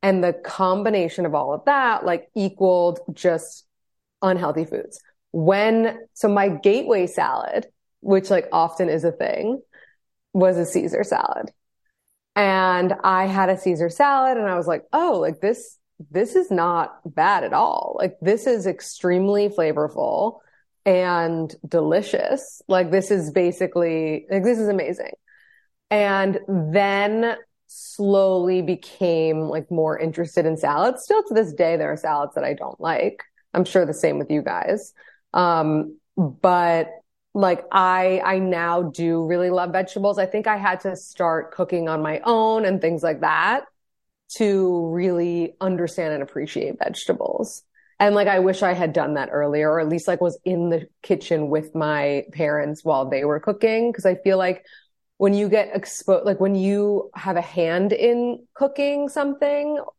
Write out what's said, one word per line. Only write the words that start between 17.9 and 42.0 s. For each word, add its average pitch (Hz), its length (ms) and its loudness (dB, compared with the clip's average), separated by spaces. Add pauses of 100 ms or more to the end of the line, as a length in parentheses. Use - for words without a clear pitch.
Like, - 240 -2
this 208 240 0
is 226 220 0
extremely 196 800 0
flavorful 160 920 -2 (460)
and 170 680 0 (100)
delicious. 170 1000 0
Like, 185 240 2
this 190 200 2
is 170 200 0
basically, 170 1000 0
like, 190 140 0
this 233 160 2
is 220 80 0
amazing." 185 460 -4 (760)
And 196 600 0
then 202 880 0 (300)
slowly 190 960 0
became, 165 840 0
like, 151 280 -6
more 160 260 0
interested 160 480 -2
in 160 120 0
salads. 165 460 0
Still 427 200 2
to 427 100 -6
this 214 200 2
day, 165 240 2
there 151 160 -2
are 151 40 -6
salads 147 380 -2
that 143 80 -2
I 139 120 -2
don't - 260 -12
like. 165 420 -2 (300)
I'm 185 100 2
sure 180 220 2
the 151 80 -4
same 151 260 0
with 147 100 -6
you 151 120 0
guys. - 520 -4 (400)
Um, 156 640 0 (200)
but, 170 720 2 (440)
like, 185 360 0
I, 185 540 2
I 190 160 0
now 175 440 0
do 165 420 -2
really 175 240 0
love 180 240 -2
vegetables. 196 440 -2
I 190 80 2
think 208 220 -4
I 214 80 2
had 196 260 -2
to 190 140 -4
start 165 560 -2
cooking 170 380 -2
on 160 120 -2